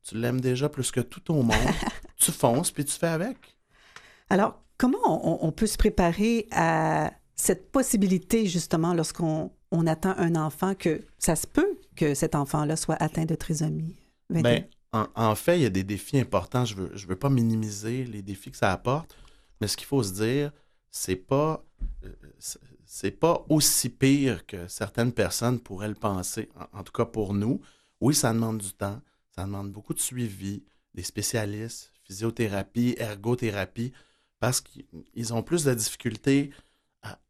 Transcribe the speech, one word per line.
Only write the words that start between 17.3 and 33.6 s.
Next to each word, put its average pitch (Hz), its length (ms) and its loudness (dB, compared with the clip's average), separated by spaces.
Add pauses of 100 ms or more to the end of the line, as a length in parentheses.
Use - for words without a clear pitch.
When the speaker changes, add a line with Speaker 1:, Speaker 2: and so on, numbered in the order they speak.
Speaker 1:
minimiser 113 720 0
les 107 200 -10
défis 98 280 -12
que - 60 -18
ça 101 160 2
apporte, 131 420 -4 (460)
mais 104 80 -2
ce - 80 -4
qu'il - 100 -14
faut 135 160 2
se 95 120 -2
dire, 127 360 0 (400)
c'est - 240 -4
pas, 151 500 0 (400)
euh, 92 40 -14 (320)
c'est, - 180 -14 (260)
c'est - 280 -4
pas - 360 2
aussi - 420 2
pire 135 540 2
que 90 220 -12
certaines 117 460 -2
personnes 117 480 0
pourraient 101 280 -10
le 104 60 -6
penser, 98 540 -4 (260)
en, 101 60 -14
en - 20 -12
tout - 100 -16
cas 117 120 0
pour 101 280 -2
nous. 104 280 0 (400)
Oui, 123 120 4
ça 113 200 2
demande 113 260 0
du 98 140 -10
temps, 101 280 -8 (300)
ça 95 140 -8
demande 101 260 -8
beaucoup 104 240 -10
de - 60 -6
suivi, 101 640 -6 (300)
des 90 100 -10
spécialistes, 107 880 -6 (120)
physiothérapie, 110 960 -2
ergothérapie, 110 920 -4 (480)